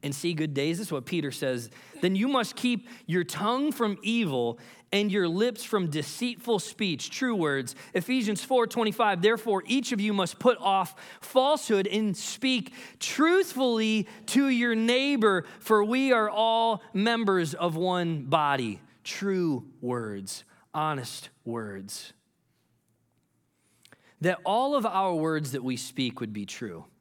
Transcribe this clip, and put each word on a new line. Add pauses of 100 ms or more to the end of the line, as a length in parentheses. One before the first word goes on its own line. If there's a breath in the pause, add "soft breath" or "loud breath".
and
see
good
days?
This
is
what
Peter
says. (320 loud breath)
"Then
you
must
keep (180 loud breath)
your
tongue
from
evil (320 loud breath)
and
your
lips
from
deceitful
speech."
True
words. (180 loud breath)
Ephesians
four
twenty-five,
"Therefore,
each
of
you
must
put
off (260 loud breath)
falsehood
and
speak (260 loud breath)
truthfully (200 loud breath)
to
your
neighbor, (140 loud breath)
for
we
are
all (120 loud breath)
members
of
one
body." (240 soft breath)
True (140)
words, (300 soft breath)
honest (160)
words. (2000 soft breath)
That
all
of
our
words
that
we
speak
would
be
true. (160)